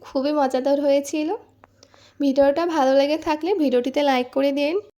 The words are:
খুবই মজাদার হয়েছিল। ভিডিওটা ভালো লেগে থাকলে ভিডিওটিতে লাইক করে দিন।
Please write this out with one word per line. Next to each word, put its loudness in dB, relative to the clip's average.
খুবই -2
মজাদার 0
হয়েছিল। 0
ভিডিওটা 2
ভালো 2
লেগে 0
থাকলে -2
ভিডিওটিতে 0
লাইক 0
করে 2
দিন। -2